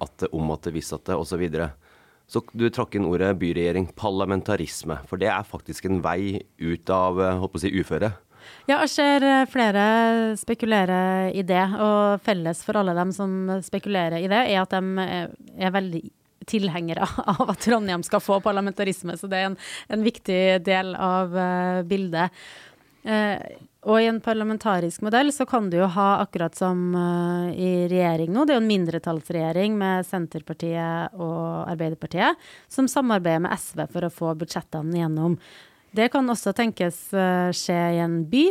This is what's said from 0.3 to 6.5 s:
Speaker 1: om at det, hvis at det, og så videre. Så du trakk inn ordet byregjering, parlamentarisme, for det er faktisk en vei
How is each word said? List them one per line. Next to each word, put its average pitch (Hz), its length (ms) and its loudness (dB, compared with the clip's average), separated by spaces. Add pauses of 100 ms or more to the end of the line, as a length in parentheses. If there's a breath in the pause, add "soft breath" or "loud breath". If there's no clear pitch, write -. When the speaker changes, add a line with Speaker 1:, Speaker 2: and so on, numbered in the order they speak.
Speaker 1:
om 78 180 -2
at 76 140 -4
det, 85 100 -6
hvis 80 180 -6
at 78 120 -10
det, 95 120 -4
og 78 120 -4
så 90 100 -4
videre. 82 320 -2 (600 soft breath)
Så - 180 -2
du 113 200 0
trakk 113 260 -4
inn 101 120 0
ordet 90 320 2
byregjering, 85 560 0
parlamentarisme, 95 1120 -2
for 95 120 -8
det 92 100 0
er 101 140 -2
faktisk - 440 -12
en 92 140 0
vei 95 400 -2 (160)